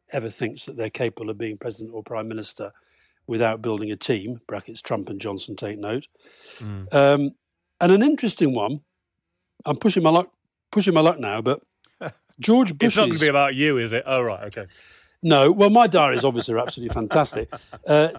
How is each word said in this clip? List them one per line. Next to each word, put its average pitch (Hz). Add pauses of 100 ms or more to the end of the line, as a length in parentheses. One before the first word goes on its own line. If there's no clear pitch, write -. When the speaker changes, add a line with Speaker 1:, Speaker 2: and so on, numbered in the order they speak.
(120)
Speaker 1:
ever 117
thinks -
that 135
they're 110
capable 110
of 104
being 110
president 113
or 110
prime 110
minister 107 (540)
without 113
building 107
a 104
team, 104
brackets 110
Trump 107
and 98
Johnson 101
take 104
note. 107 (520)
Speaker 2:
Mm. 98
Speaker 1:
Um, 143 (500)
and 175
an 202
interesting 220
one, 117 (840)
I'm 147
pushing 196
my 160
luck, 175 (400)
pushing 196
my 160
luck 160
now, 110
but 120 (380)
Speaker 2:
<laughs> - (280)
Speaker 1:
George 226
Speaker 2:
It's 226
not 214
gonna 196
Speaker 1:
Bush's 160
Speaker 2:
be 151
about 139
you, 139
is 117
it? 127
Oh, 131
right, 104
okay. 101 (560)
Speaker 1:
No, 147
well, 202
my 233
diaries 143
obviously 120
are 113
absolutely 120
fantastic. 117 (180)
Speaker 2:
<laughs> -
Speaker 1:
Uh, 151